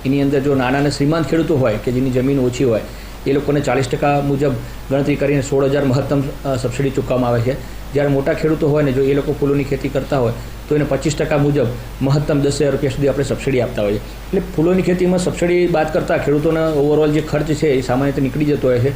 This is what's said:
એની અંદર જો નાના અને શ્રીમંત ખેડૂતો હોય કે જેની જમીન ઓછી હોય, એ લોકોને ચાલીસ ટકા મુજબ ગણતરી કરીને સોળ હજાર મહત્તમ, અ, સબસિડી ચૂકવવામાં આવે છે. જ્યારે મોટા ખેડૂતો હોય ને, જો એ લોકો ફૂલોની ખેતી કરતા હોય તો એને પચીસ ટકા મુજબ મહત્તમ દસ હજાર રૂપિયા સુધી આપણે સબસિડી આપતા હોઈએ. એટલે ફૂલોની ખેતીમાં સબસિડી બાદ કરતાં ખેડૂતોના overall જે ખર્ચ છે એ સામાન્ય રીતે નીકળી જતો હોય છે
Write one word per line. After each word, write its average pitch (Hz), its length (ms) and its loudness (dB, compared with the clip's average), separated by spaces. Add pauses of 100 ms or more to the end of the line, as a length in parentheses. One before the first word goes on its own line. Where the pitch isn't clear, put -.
એની 139 180 2
અંદર 139 180 2
જો 139 140 0
નાના 131 240 0
અને 147 120 2
શ્રીમંત 151 400 0
ખેડૂતો 160 260 2
હોય 113 280 2
કે 127 80 -2
જેની 127 180 0
જમીન 131 300 2
ઓછી 127 240 0
હોય, 113 160 2 (460)
એ 139 60 0
લોકોને 147 280 0
ચાલીસ 131 280 0
ટકા 143 320 0
મુજબ 139 320 0 (380)
ગણતરી 139 260 0
કરીને 139 260 0
સોળ 139 220 0
હજાર 135 200 2
મહત્તમ, 135 360 0 (240)
અ, 135 120 -2
સબસિડી 127 340 -2
ચૂકવવામાં 123 400 0
આવે 120 100 2
છે. 131 400 -4 (120)
જ્યારે 143 160 2
મોટા 139 240 2
ખેડૂતો 156 360 0
હોય 151 140 2
ને, 139 100 2
જો 135 100 2
એ 135 120 2
લોકો 143 180 0
ફૂલોની 139 320 0
ખેતી - 240 -4
કરતા 135 300 -2
હોય 120 140 0 (360)
તો 147 80 2
એને 147 120 2
પચીસ 139 280 -2
ટકા 151 220 0
મુજબ 143 280 2 (360)
મહત્તમ 147 380 0
દસ 139 200 0
હજાર 143 100 2
રૂપિયા 135 200 0
સુધી 139 180 0
આપણે 135 160 0
સબસિડી 123 360 -2
આપતા 117 220 -2
હોઈએ. 104 140 0
એટલે - 440 -4 (160)
ફૂલોની 180 260 2
ખેતીમાં 180 360 2
સબસિડી 175 480 0
બાદ 156 260 0
કરતાં 151 320 0
ખેડૂતોના 160 480 2
overall 151 360 2
જે 151 120 2
ખર્ચ 147 240 -2
છે 156 240 0
એ 135 120 4
સામાન્ય 135 320 0
રીતે 147 100 0
નીકળી 139 220 0
જતો 139 240 2
હોય 123 100 4
છે 131 180 2